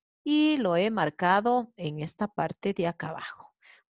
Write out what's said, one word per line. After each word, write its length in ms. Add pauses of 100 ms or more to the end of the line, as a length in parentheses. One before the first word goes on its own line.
(220)
y 340
lo 200
he 140
marcado 840
en 240
esta 280
parte 440
de 140
acá 240
abajo. 320 (480)